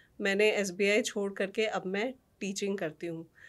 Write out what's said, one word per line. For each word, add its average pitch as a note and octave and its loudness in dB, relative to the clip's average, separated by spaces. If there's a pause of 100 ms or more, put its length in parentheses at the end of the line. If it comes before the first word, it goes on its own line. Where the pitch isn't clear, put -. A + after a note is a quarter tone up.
(220)
मैंने G3+ 4
एसबीआई G3+ 2
छोड़ G3+ -2
करके G3 -2
अब G3 -2
मैं G3+ -2 (260)
टीचिंग G3 -2
करती E3+ -6
हूँ। E3 -8 (220)